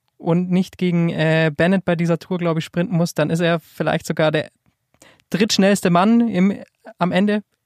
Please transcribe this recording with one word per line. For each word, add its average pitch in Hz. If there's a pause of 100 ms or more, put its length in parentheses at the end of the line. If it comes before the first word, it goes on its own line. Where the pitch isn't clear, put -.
(180)
und 180
nicht 180
gegen, 170
äh, 160
Bennett 180
bei 175
dieser 165
Tour, 180
glaub 170
ich, 160
sprinten 175
muss, 170
dann 156
ist 165
er 170
vielleicht -
sogar 156
der 156 (800)
drittschnellste 196
Mann 226
im, 190 (380)
am 180
Ende. 208 (220)